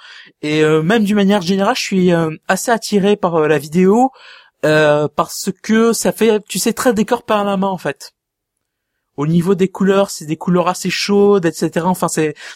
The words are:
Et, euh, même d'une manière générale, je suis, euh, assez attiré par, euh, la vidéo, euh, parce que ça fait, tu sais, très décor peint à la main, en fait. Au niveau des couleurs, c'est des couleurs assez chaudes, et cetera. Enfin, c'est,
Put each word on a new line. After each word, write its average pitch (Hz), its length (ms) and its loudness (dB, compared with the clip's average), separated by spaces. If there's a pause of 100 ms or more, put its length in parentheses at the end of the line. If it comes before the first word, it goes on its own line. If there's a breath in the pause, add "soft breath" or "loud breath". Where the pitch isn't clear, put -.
(420 loud breath)
Et, 151 220 0
euh, 156 180 2
même 208 220 2
d'une 202 120 0
manière 202 260 2
générale, 196 340 0
je - 60 -8
suis, 180 320 0
euh, 165 180 0 (160)
assez 190 240 -2
attiré 202 440 0
par, 180 200 -2
euh, 156 120 2
la 151 100 2
vidéo, 185 540 2 (540 loud breath)
euh, 151 480 2
parce - 380 -4 (120)
que 226 300 2
ça 202 180 -2
fait, 214 360 0
tu - 120 -8
sais, 226 140 -2
très 254 200 0
décor 226 300 -2
peint 214 180 -2
à - 20 -4
la 202 140 -2
main, 190 100 -2
en 190 100 -4
fait. - 360 -10 (1040)
Au 143 100 -2
niveau 175 280 2
des 190 140 0
couleurs, 196 400 0
c'est - 160 -14
des 156 120 -6
couleurs 175 300 0
assez 180 220 -4
chaudes, 202 560 2
et 165 60 0
cetera. 165 380 -4
Enfin, 180 180 -2
c'est, 156 260 -2 (220 loud breath)